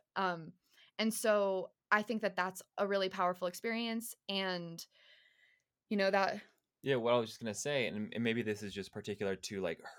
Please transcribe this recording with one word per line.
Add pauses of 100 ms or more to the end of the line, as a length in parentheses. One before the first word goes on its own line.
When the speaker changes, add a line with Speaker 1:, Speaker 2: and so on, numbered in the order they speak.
(180)
Speaker 1:
Um, (460)
and
so (220)
I
think
that
that's (160)
a
really
powerful
experience. (120)
And, (1040)
you
know,
that (400)
Speaker 2:
Yeah,
what
I
was
just
gonna
say,
and,
and
maybe
this
is
just
particular
to,
like, (180)